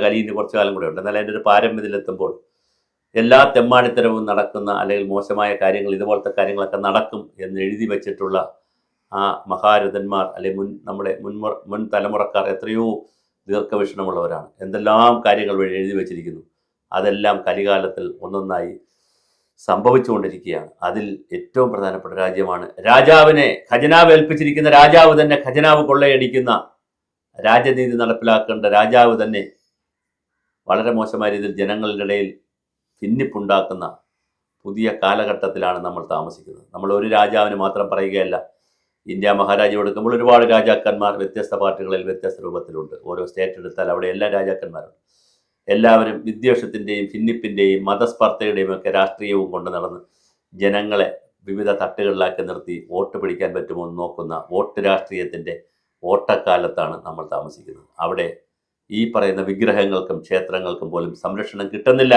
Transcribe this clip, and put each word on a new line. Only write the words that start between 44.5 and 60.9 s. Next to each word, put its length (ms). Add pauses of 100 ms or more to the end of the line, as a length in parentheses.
എല്ലാവരും 480 (120)
വിദ്വേഷത്തിൻ്റെയും 840
ഭിന്നിപ്പിൻ്റെയും 760
മതസ്പർദ്ധയുടെയും 880
ഒക്കെ 220
രാഷ്ട്രീയവും 560
കൊണ്ട് 200
നടന്ന് 260 (640)
ജനങ്ങളെ 460 (400)
വിവിധ 220 (120)
തട്ടുകളിലാക്കി 640
നിർത്തി 280 (140)
വോട്ട് 320
പിടിക്കാൻ 340
പറ്റുമോ 300
എന്ന് 160
നോക്കുന്ന 320 (180)
വോട്ട് 360
രാഷ്ട്രീയത്തിൻ്റെ 640 (480)
ഓട്ടക്കാലത്താണ് 920 (100)
നമ്മൾ 180 (100)
താമസിക്കുന്നത്. 520 (180)
അവിടെ 220 (640)
ഈ 120 (100)
പറയുന്ന 380
വിഗ്രഹങ്ങൾക്കും 760
ക്ഷേത്രങ്ങൾക്കും 680